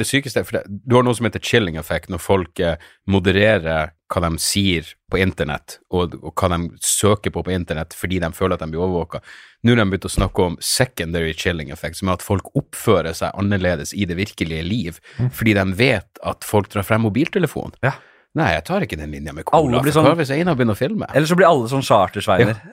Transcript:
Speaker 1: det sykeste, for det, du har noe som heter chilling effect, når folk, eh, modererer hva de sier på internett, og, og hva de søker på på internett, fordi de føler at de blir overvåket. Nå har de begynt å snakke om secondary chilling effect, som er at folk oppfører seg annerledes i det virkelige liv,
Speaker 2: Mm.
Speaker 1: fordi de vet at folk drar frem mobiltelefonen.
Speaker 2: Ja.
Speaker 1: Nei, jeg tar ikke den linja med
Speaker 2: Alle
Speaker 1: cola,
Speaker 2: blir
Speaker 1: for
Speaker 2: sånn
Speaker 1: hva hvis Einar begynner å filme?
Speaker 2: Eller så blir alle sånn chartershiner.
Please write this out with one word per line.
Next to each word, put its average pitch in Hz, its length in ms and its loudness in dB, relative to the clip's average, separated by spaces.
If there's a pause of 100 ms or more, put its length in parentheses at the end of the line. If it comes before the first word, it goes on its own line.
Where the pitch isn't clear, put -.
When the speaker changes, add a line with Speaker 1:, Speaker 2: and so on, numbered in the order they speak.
Speaker 1:
det - 60 -2
sykeste, 127 340 -2
for - 140 -4
det, - 100 -6
du 120 300 0
har 127 60 6
noe 120 120 2
som 117 80 -2
heter 101 160 -2
chilling 90 380 0
effect, 80 320 -6
når 92 100 -6
folk, 95 400 0
eh, 85 160 0 (320)
modererer 92 880 2 (180)
hva - 120 0
de 82 160 0
sier 92 480 0 (240)
på 92 80 0
internett, 78 580 -2 (140)
og, 87 220 -2 (100)
og 80 120 -12
hva 95 160 2
de 85 180 -2 (140)
søker 101 480 0
på 85 120 -6
på 90 120 -6
internett, 82 400 -6
fordi 90 240 -4
de 82 120 -2
føler 92 240 -2
at 82 40 -6
de 82 120 -8
blir 82 120 -4
overvåket. 85 400 -4 (400)
Nå 117 80 6
har 120 120 4
de 95 80 2
begynt 95 160 -4
å - 40 -8
snakke 98 340 0
om 85 140 -2
secondary 82 760 -2
chilling 78 380 -4
effect, 80 260 -10
som 95 120 -2
er 92 100 2
at - 40 -14
folk - 320 -2
oppfører 85 600 0
seg - 240 -4
annerledes 90 560 0
i 101 100 -2
det 85 140 -4
virkelige 82 480 -4
liv, 90 320 -4 (180)
Speaker 2:
Mm. 127 140 0
Speaker 1:
fordi 110 220 2
de 98 200 2
vet 113 500 0
at - 200 -6
folk 101 260 0
drar 101 140 -4
frem 110 200 0
mobiltelefonen. 139 680 -2 (100)
Speaker 2:
Ja. 131 100 0 (420)
Speaker 1:
Nei, 143 180 2
jeg 78 120 -2
tar 185 160 -2
ikke - 180 -6
den 76 100 -8
linja 73 240 -10
med - 180 -12
Speaker 2:
Alle 156 140 4
Speaker 1:
cola, 120 160 2
Speaker 2:
blir 143 100 2
Speaker 1:
for 147 120 0
Speaker 2:
sånn - 20 4
Speaker 1:
hva 156 140 6
hvis 135 100 -2
Einar 165 260 0
begynner 117 200 2
å - 20 -6
filme? 180 380 -2
Speaker 2:
Eller 151 100 4
så 170 100 2
blir 170 120 8
alle 135 200 6
sånn 135 140 0
chartershiner. 107 760 4 (140)